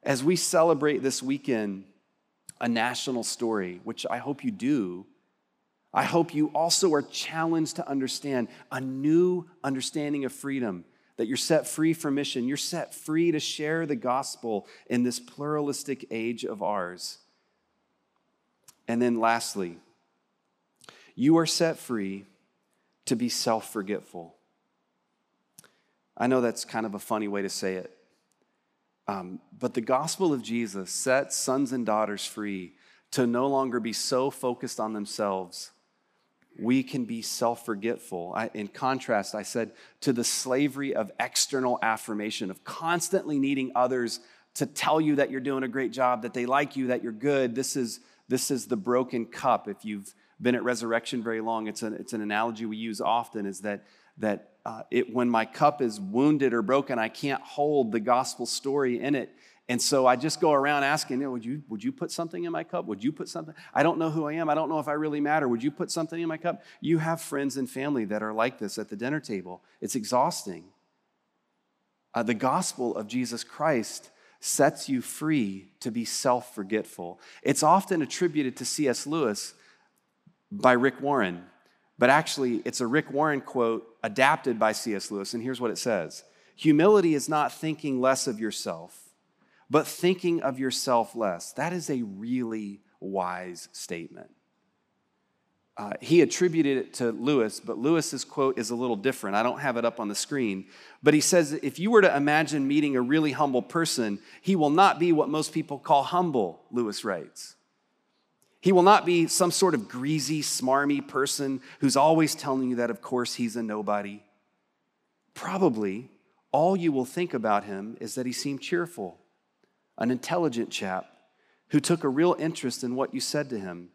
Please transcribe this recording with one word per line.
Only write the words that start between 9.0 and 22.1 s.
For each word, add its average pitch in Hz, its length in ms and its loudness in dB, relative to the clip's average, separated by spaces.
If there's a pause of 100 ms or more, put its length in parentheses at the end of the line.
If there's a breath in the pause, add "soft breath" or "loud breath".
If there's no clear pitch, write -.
understanding 143 600 -2
of 123 80 -4
freedom, 120 520 -4 (320 soft breath)
that 113 100 -2
you're 123 100 -2
set 156 300 2
free 156 280 2
for 151 160 -4
mission. 139 360 -2
You're 139 100 -2
set - 380 -6
free 165 380 0
to 151 80 0
share 160 460 -4
the 147 100 -2
gospel 120 720 -2 (180 loud breath)
in 123 180 2
this 120 140 0
pluralistic 143 920 -4
age 113 340 -4
of 101 180 -6
ours. 90 560 -4 (1700)
And 117 140 0
then 120 200 2
lastly, 104 580 0 (1400 loud breath)
you 151 240 6
are 165 80 4
set 160 320 0
free 98 480 -6 (800)